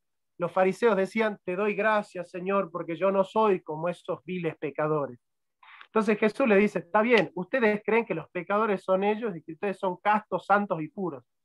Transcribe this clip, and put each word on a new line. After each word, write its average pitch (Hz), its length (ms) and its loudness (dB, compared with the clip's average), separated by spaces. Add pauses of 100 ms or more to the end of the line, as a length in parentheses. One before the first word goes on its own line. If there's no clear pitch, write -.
(400)
los 170 120 -4
fariseos 190 440 2
decían, 208 480 0
"Te 180 120 -6
doy 208 200 -2
gracias, 208 560 -2
Señor, 185 400 -2
porque 165 240 -8
yo 185 160 2
no 196 120 2
soy 202 380 2
como 160 280 -6
esos 170 360 -8
viles 170 320 -6
pecadores". 147 600 -4 (640)
Entonces 214 320 0
Jesús 226 300 2
le 208 80 6
dice, 202 240 4
"Está 214 220 0
bien, 226 340 4
ustedes 208 480 0
creen 220 220 2
que 185 100 -4
los 156 140 -8
pecadores 196 540 -2
son 190 200 2
ellos 208 320 -2
y 151 60 -12
que 160 120 -14
ustedes 190 240 -6
son 185 200 -4
castos, 208 480 -2
santos 196 360 2
y 151 60 -6
puros. 156 360 -8 (220)